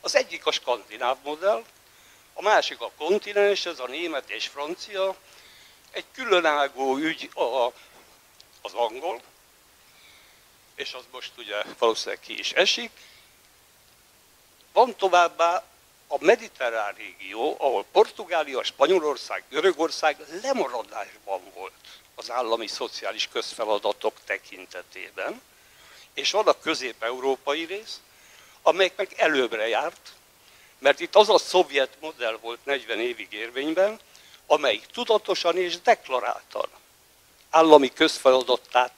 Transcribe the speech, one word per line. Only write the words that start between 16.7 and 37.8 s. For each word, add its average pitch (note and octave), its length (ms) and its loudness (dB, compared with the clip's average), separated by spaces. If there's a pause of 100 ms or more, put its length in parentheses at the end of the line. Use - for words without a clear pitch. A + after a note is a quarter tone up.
régió, G#2 640 -8
ahol A#2 340 0
Portugália, D#3+ 680 0
Spanyolország, C#3+ 880 0
Görögország D3+ 680 0 (260)
lemaradásban A2+ 1120 -6
volt F#2 180 -12 (420)
az A#2 160 -14
állami A#2 360 -2
szociális G#2+ 640 -8
közfeladatok G#2+ 920 -4
tekintetében, F#2+ 1160 -10 (720)
és - 160 -4
van G3+ 180 2
a D3+ 100 4
közép-európai C3 1080 -4
rész, G3+ 360 -12 (600)
amelyik F3 340 2
meg G3 200 -6
előbbre B2 520 2
járt, C3 440 -4 (680)
mert C#3+ 220 4
itt E3 140 -6
az G3+ 140 10
a G3 100 6
szovjet C#3 600 0
modell A#2+ 360 -6
volt A#2 280 -12
negyven A2+ 360 -4
évig A2+ 320 -6
érvényben, D3 680 -2 (460)
amelyik C#3+ 400 2
tudatosan G3+ 720 0
és F3 240 -4
deklaráltan - 880 -2 (840)
állami D3+ 420 8